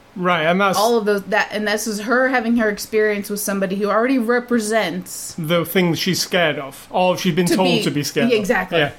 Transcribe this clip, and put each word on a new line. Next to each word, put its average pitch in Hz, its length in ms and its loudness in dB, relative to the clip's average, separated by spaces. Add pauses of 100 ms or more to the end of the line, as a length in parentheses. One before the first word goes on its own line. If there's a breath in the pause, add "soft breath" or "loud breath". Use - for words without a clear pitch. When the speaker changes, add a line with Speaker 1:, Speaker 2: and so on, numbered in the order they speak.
(180)
Speaker 1:
Right, 180 300 0
and 175 120 2
that's 196 180 2
Speaker 2:
All 233 200 2
of 214 80 0
those, 202 200 2
that, 196 260 0
and 214 160 -4
this 214 180 -2
is 208 160 -4
her 247 260 0
having 233 300 0
her 220 120 2
experience 208 600 -2
with 208 100 -6
somebody 196 360 -2
who 202 140 -2
already 233 280 2
represents 220 1200 -2
Speaker 1:
the 170 260 0
thing 180 300 2
she's 170 260 0
scared 165 380 0
of, 139 320 -14
or 180 280 2
she's 175 180 0
been 180 100 2
Speaker 2:
to 240 100 2
Speaker 1:
told 190 140 2
Speaker 2:
be 220 140 2
Speaker 1:
to 165 80 0
be 143 120 -2
scared - 280 0
Speaker 2:
Yeah, 233 60 4
Speaker 1:
of. - 40 2
Speaker 2:
exactly. 185 380 0
Speaker 1:
Yeah. 147 200 2